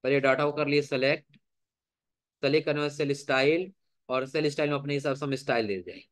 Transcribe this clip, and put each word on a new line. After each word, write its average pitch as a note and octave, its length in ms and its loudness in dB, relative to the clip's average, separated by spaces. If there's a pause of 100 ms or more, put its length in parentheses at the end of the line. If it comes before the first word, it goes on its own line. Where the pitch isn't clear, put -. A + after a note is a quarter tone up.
पहले C3+ 160 4
डेटा C3+ 240 4
को D3 80 0
कर D3 160 -2
लिए C#3+ 140 4
सेलेक्ट, C#3 540 -2 (1040)
सेलेक्ट D3 240 2
करने D3 140 0
में D3 100 -2
सेल C#3+ 240 -4
स्टाइल, D3 580 0 (360)
और C3 180 -2
सेल D3+ 240 -2
स्टाइल D3 200 -2
में C#3+ 80 -2
अपने C#3+ 160 -4
हिसाब C#3 220 -2
से D3 80 -8
हम C#3 120 -2
स्टाइल A#2 300 -2
दे G2 140 -4
देंगे F2+ 320 -16